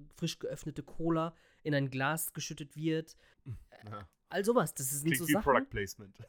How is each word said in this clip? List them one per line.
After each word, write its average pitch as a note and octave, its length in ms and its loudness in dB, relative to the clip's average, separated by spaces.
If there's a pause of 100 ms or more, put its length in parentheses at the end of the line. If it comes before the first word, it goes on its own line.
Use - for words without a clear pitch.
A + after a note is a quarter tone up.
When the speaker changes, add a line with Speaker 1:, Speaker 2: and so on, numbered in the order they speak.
(160)
Speaker 1:
frisch E3 220 -4
geöffnete - 460 -8
Cola E3 500 0 (300)
in D3+ 100 0
ein C#3 160 2
Glas C3+ 440 -2
geschüttet D3+ 420 -10
wird. D#3+ 400 -2 (720)
Speaker 2:
Ja. G#2 180 -12 (220)
Speaker 1:
All F#3 160 -2
sowas, A3 300 4
das C3 140 -4
sind C#3+ 160 -4
Speaker 2:
Klingt D#3+ 120 4
Speaker 1:
so - 100 -2
Speaker 2:
wie D3 40 6
Speaker 1:
Sachen. G3+ 120 4
Speaker 2:
Product C#3 260 6
Placement. G2+ 480 -6 (120)